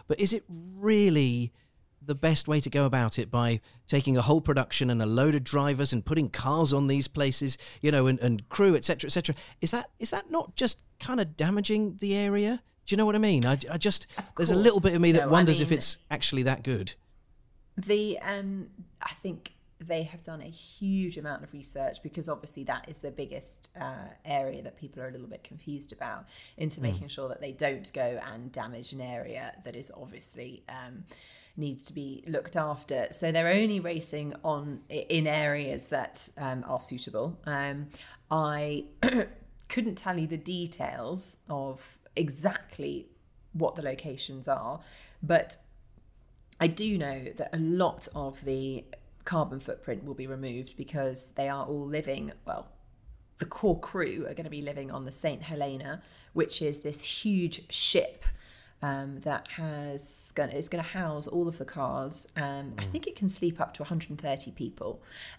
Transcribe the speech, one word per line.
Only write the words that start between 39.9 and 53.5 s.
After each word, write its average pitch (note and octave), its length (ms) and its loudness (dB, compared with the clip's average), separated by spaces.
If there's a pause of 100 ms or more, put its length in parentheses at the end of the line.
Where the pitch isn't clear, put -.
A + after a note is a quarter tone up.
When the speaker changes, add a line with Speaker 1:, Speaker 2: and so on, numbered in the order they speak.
Speaker 2:
tell F3+ 220 -4
you D#3+ 80 0
the D#3+ 100 -6
details E3 1000 -6 (120)
of C#3 500 -8 (180)
exactly C#3+ 920 -2 (460)
what D#3 240 0
the D#3+ 60 -8
locations C3+ 640 -8
are, C3+ 320 -4 (420)
but E3 340 2 (1040)
I E3 60 6
do G3+ 320 0
know C#3 260 -6 (120)
that - 160 -6
a E3+ 60 -4
lot E3+ 560 2
of C#3 300 -8
the C3+ 400 -4 (400)
carbon C#3+ 360 0
footprint - 440 -6
will C#3 100 -8
be C3 120 -8
removed C3 500 -8
because C3+ 560 -2
they C#3 160 -2
are C#3 180 -4
all C#3+ 200 -6
living, C#3+ 460 -4 (140)
well, - 220 -8 (720)
the E3 60 -6
core E3+ 340 0